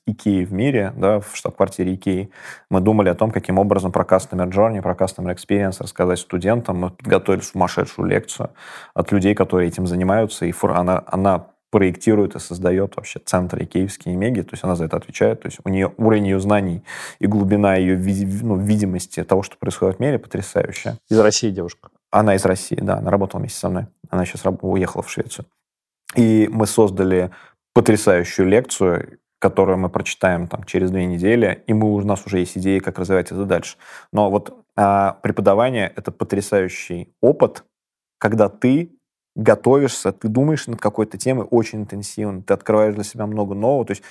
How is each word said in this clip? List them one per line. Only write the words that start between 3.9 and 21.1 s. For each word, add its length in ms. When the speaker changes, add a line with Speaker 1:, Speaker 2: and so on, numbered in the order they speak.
Speaker 1:
про 120
customer 460
journey, 320
про 120
customer 420
experience 440
рассказать 380
студентам. 600
Мы 100
подготовили 520
сумасшедшую 640
лекцию 420
от 200
людей, 240
которые 320
этим 180
занимаются, 600
и 60
фор-, 200
она, 340
она 400
проектирует 640
и 60
создает 560
вообще 280
центры 380
икеевские 520
и 20
меги, 260
то 120
есть 100
она 100
за 120
это 100
отвечает, 460
то 40
есть 160
у 60
нее 300
уровень 280
ее 140
знаний 420
и 80
глубина 480
ее 180
ви-, 320
ну, 140
видимости 640
того, 220
что 120
происходит 420
в 20
мире, 180
потрясающая. 800
Speaker 2:
Из 120